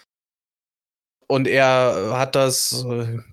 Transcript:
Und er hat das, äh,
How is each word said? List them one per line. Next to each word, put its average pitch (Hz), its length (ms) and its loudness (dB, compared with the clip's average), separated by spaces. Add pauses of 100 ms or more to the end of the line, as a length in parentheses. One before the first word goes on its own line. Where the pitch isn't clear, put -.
(1300)
Und 135 200 0
er 127 720 2
hat 131 180 -2
das, 127 500 -2
äh, 117 320 -6 (160)